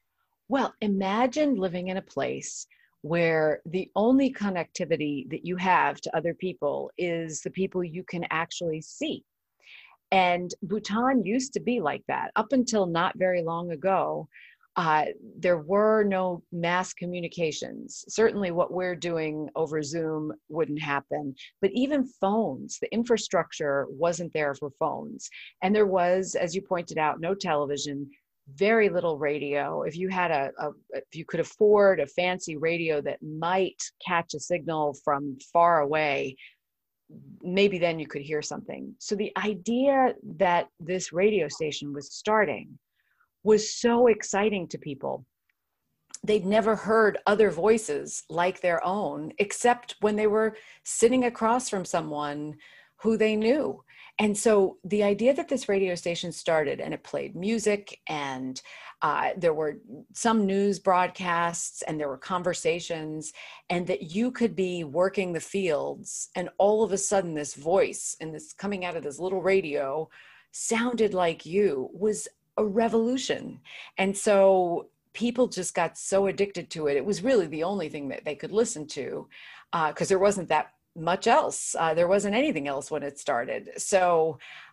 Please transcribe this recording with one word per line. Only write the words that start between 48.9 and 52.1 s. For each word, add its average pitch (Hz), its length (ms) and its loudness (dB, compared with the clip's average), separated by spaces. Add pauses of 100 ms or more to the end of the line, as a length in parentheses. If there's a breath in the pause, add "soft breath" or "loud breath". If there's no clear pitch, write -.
except 240 640 0
when 208 160 2
they 214 100 2
were 214 320 2 (260 loud breath)
sitting 247 400 4
across 240 460 0
from 185 160 -4
someone 147 720 -4 (400 loud breath)